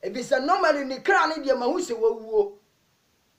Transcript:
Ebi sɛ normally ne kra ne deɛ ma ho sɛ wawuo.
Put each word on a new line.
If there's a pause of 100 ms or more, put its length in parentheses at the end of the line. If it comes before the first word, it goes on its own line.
Ebi
sɛ
normally
ne
kra
ne
deɛ
ma
ho
sɛ
wawuo. (800)